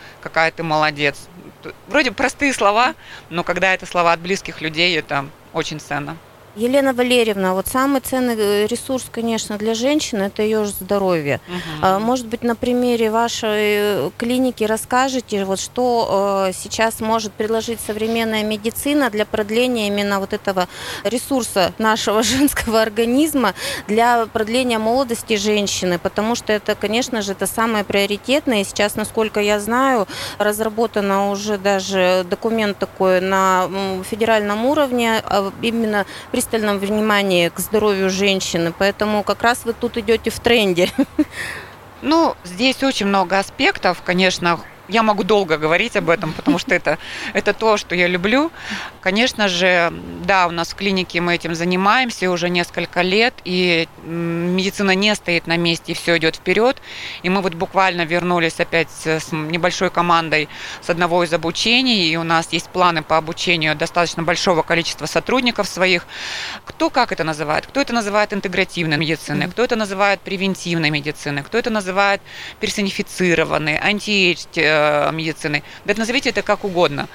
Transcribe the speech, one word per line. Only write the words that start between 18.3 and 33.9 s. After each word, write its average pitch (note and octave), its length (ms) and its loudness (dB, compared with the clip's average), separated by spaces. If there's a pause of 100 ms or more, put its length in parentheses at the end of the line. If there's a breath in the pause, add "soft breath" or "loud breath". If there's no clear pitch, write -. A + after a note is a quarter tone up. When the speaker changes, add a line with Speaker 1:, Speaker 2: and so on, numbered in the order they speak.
Speaker 2:
медицина A3+ 680 0
для G#3+ 160 0
продления A3 600 0
именно G3+ 300 0
вот G3 140 -4
этого F#3 340 0 (380 loud breath)
ресурса A#3 760 0
нашего A3 440 2
<laughs> - 0 -
женского A#3+ 580 2
организма, A#3 720 2 (340 loud breath)
для A#3 460 4
продления A3+ 460 0
молодости A3+ 580 0
женщины, G3 640 0
потому G#3 380 -2
что - 180 -2
это, G#3 200 -2
конечно A3 460 -2
же, G3 120 -4
это F#3+ 140 -4
самое A3 380 0
приоритетное. G#3 800 0
И - 20 -2
сейчас, G#3 320 -2
насколько G#3+ 440 -2
я G#3 200 2
знаю, A#3 480 2 (300 loud breath)
разработано G#3 920 0
уже G3+ 280 -2
даже F#3+ 720 2
документ G#3+ 480 0
такой F#3 420 2
на, F#3+ 500 4
м, F#3+ 340 -4